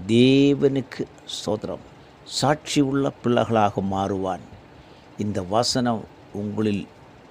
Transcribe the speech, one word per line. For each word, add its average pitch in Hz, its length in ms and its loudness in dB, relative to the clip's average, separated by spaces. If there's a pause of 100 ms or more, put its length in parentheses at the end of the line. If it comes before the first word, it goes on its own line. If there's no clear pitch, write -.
தேவனுக்கு 135 920 4 (300)
ஸ்தோத்திரம், - 520 -6 (520)
சாட்சி 151 460 0
உள்ள 139 300 0 (100)
பிள்ளைகளாக 113 600 2 (100)
மாறுவான். 95 540 -4 (720)
இந்த 104 200 -4 (120)
வசனம் 120 520 0 (320)
உங்களில் 104 480 -4 (480)